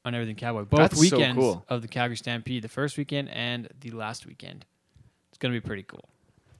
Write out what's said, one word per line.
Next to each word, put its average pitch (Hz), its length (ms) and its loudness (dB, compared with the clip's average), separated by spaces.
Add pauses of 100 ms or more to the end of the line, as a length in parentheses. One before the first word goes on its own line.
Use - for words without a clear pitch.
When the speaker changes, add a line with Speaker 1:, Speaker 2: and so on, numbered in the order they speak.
Speaker 1:
on 123 100 -4
Everything 113 220 -4
Cowboy. 113 300 -4
Both 147 140 2
Speaker 2:
That's 180 160 8
so 151 60 6
Speaker 1:
weekends 135 360 6
Speaker 2:
cool. 107 320 2
Speaker 1:
of 123 120 -2
the 113 60 -10
Calgary 123 300 -2
Stampede, 120 460 -6
the 110 40 -8
first 139 300 -4
weekend 143 320 -4
and 120 380 -6 (140)
the 120 100 -12
last 110 340 -10
weekend. - 400 -18 (640)
It's - 80 -20
gonna 123 160 -2
be 117 80 -2
pretty 101 220 -8
cool. - 240 -20 (520)